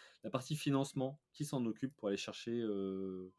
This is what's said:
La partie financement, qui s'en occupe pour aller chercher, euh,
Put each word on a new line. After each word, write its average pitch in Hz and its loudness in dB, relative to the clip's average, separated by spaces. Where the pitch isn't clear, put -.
La 185 -6
partie 151 -2
financement, 139 2
qui 147 -4
s'en 127 0
occupe 113 -2
pour - 0
aller 101 4
chercher, 117 -2
euh, 95 0